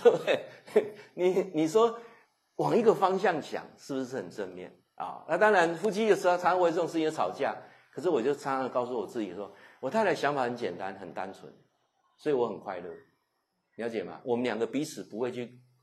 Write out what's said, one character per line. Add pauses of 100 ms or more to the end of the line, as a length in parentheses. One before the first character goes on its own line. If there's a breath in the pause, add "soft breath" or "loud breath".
各
位， (720 loud breath)
你，
你
说 (580 loud breath)
往
一
个
方
向
想， (120)
是
不
是
很
正
面 (260)
啊？
那
当
然，
夫
妻
有
时
候
常
常
为
这
种
事
情
吵
架， (340 loud breath)
可
是
我
就
常
常
告
诉
我
自
己
说， (300 loud breath)
我
太
太
想
法
很
简
单，
很
单
纯， (680)
所
以
我
很
快
乐， (840)
了
解
吗？
我
们
两
个
彼
此
不
会
去 (240)